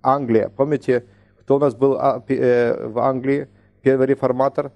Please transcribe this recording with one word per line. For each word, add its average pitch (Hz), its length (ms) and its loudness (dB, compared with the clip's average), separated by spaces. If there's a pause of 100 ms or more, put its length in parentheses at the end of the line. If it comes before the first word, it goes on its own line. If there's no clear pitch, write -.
Англия. 131 460 0
Помните, 135 580 -2 (320)
кто - 160 0
у 139 40 0
нас 139 140 2
был, 135 260 0
а, 131 200 0
пе-, 131 180 -4
э, 120 500 0
в 113 120 -6
Англии? 131 480 -2 (340)
Первый 131 240 2
реформатор? 135 720 -2